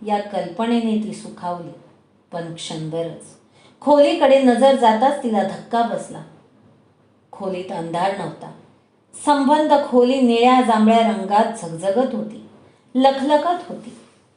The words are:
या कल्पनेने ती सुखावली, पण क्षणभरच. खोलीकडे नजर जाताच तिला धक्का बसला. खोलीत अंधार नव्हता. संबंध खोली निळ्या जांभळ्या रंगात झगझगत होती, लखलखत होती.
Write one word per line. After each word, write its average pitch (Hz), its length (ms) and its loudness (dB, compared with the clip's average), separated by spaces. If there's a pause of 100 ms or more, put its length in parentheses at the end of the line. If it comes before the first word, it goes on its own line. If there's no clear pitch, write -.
या 208 160 -2
कल्पनेने 214 840 -4
ती 180 100 -10
सुखावली, 175 580 -12 (600)
पण 170 220 -10
क्षणभरच. 160 680 -10 (580)
खोलीकडे 285 640 4
नजर 254 320 4
जाताच 240 480 2
तिला 214 200 0
धक्का - 380 -4
बसला. 180 400 -6 (1120)
खोलीत 185 400 -8
अंधार 170 460 -4
नव्हता. 160 340 -12 (760)
संबंध 294 480 2 (160)
खोली 247 320 2
निळ्या 247 400 4
जांभळ्या 220 500 4
रंगात 202 540 -2
झगझगत 196 500 -2
होती, - 340 -10 (460)
लखलखत 294 760 2
होती. - 280 -16 (400)